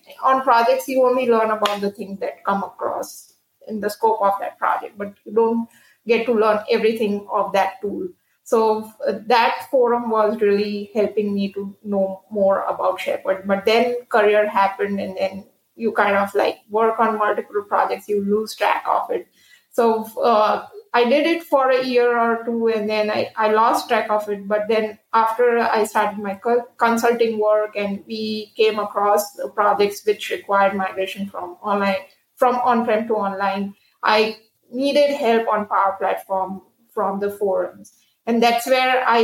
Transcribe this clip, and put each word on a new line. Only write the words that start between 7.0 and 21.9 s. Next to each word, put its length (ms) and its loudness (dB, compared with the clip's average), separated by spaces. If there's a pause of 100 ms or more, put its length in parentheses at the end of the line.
of 200 -2
that 300 0
tool. 260 -6 (360)
So, 460 0 (160)
uh, 200 -2
that 440 2
forum 380 2
was 320 2
really 540 0
helping 400 0
me 180 -2
to 320 -10
know 460 -2
more 320 2
about 360 -2
SharePoint. 480 -4
But 200 0
then 420 2
career 400 4
happened, 520 -2
and 180 -8
then 260 -6 (320)
you 160 -2
kind 240 0
of, 180 -2
like, 260 -2 (100)
work 280 0
on 200 0
multiple 500 -2
projects, 400 -2
you 160 0
lose 320 -2
track 320 -2
of 220 0
it. 180 -6 (500)
So, 260 2 (160)
uh, 460 2 (260)
I 120 4
did 220 2
it 180 -2
for 260 2
a 140 2
year 340 2